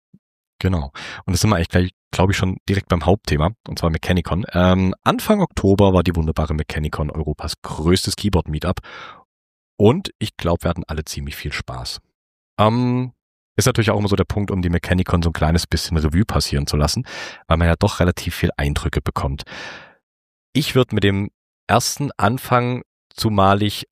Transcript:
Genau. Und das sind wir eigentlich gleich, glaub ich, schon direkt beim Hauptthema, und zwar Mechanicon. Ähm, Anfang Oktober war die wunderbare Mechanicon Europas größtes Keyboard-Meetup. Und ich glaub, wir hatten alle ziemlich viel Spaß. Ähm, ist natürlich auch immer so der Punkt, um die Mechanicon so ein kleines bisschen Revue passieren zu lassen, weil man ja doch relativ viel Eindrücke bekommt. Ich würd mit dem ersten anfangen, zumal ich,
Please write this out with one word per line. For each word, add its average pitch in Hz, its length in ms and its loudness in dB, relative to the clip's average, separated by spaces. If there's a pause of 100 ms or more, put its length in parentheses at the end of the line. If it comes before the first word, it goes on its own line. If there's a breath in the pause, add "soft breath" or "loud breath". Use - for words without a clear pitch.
(580)
Genau. 85 340 -2 (320 loud breath)
Und 95 80 -2
das 87 80 0
sind 107 100 2
wir 101 60 4
eigentlich 85 120 0
gleich, 90 220 2 (200)
glaub 92 200 2
ich, 95 60 0
schon 95 220 0 (100)
direkt 98 200 -2
beim 87 180 2
Hauptthema, 87 440 2 (160)
und - 120 -8
zwar 85 120 0
Mechanicon. 87 600 0
Ähm, 92 500 4
Anfang 208 380 0
Oktober 101 540 4
war 87 80 6
die 85 140 0
wunderbare 80 380 0
Mechanicon 76 560 -4
Europas 78 520 -6
größtes 90 540 0
Keyboard-Meetup. 82 640 -2 (1000 loud breath)
Und 131 400 4
ich - 180 -6
glaub, 87 280 -2
wir - 60 0
hatten 85 160 -6
alle 78 180 -6
ziemlich - 320 -10
viel - 160 -8
Spaß. - 480 -10 (580)
Ähm, 123 540 0 (440)
ist 104 100 2
natürlich 110 240 2
auch 101 80 2
immer 104 100 0
so 98 80 2
der 92 80 0
Punkt, 101 260 -4
um 98 120 -2
die 87 80 0
Mechanicon 90 520 0
so 85 80 0
ein 80 40 -6
kleines 82 320 2
bisschen - 300 -2
Revue 80 300 2
passieren 71 400 -2
zu - 100 -2
lassen, 73 300 0 (400 loud breath)
weil 82 100 2
man 85 120 4
ja 82 80 4
doch - 240 0
relativ 90 340 0
viel - 240 0
Eindrücke 73 420 -2
bekommt. - 440 -6 (1080 loud breath)
Ich - 220 0
würd 127 180 4
mit 98 120 2
dem 98 260 0 (360)
ersten - 520 0
anfangen, 123 640 0 (320)
zumal 101 480 2
ich, - 300 -4